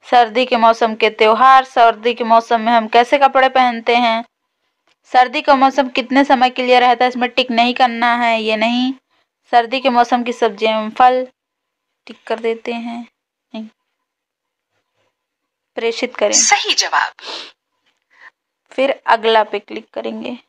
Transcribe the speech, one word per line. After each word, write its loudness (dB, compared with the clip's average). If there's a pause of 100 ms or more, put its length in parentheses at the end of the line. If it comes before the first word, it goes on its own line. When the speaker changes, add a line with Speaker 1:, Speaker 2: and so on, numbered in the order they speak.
(120)
Speaker 1:
सर्दी 2
के -2
मौसम 2
के 0
त्योहार। 4
सर्दी 0
के -6
मौसम 0
में 0
हम 0
कैसे 2
कपड़े 2
पहनते 0
हैं? -2 (800)
सर्दी 0
का 2
मौसम 0
कितने -2
समय 2
के -6
लिए 4
रहता 2
है? 0
इसमें -4
टिक -4
नहीं 0
करना -2
है, -2
ये -2
नहीं। -2 (580)
सर्दी 0
के 0
मौसम 0
की -6
सब्जियां -2
एवं -8
फल, 2 (800)
टिक -20
कर -8
देते -6
हैं, -12 (480)
नहीं। -14 (2000)
प्रेषित -6
करें। 0
Speaker 2:
सही 0
जवाब। -4 (1600)
Speaker 1:
फिर -4
अगला 2
पे -6
क्लिक -16
करेंगे। -10 (120)